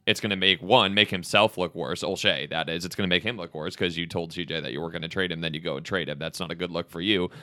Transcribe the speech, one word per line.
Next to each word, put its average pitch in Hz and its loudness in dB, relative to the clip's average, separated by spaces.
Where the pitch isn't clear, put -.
it's 107 4
gonna 104 0
make, 95 4
one, 98 6
make 104 4
himself 101 4
look 90 0
worse. 82 -4
Olshey, 78 0
that 80 -2
is. 85 -2
It's 87 -8
gonna 101 0
make 90 4
him - -4
look 85 -10
worse 78 -6
'cause 87 0
you 85 -4
told 82 -4
C 87 -6
J 80 -4
that 67 -6
you 69 -4
were 82 -4
gonna 82 -6
trade 90 -2
him, 82 -6
then 80 -2
you 78 -6
go 82 -4
and 80 -8
trade 85 -2
him. 71 -6
That's 78 -6
not 82 -6
a 85 -6
good 87 -4
look 82 -4
for 85 -8
you. 90 2